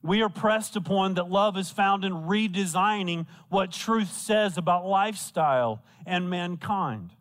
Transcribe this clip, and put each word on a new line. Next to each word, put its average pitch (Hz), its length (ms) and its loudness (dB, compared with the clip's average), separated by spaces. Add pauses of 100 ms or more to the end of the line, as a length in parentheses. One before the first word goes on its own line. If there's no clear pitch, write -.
We 196 220 2
are 214 60 0
pressed 214 460 0
upon 190 380 0
that 175 160 -2
love 196 280 2
is 185 120 -4
found 196 340 2
in 190 100 -2
redesigning 180 1120 0 (220)
what 185 220 0
truth 220 400 0
says 208 460 0
about 180 300 2
lifestyle 160 960 0 (240)
and 180 200 0
mankind. 175 920 -4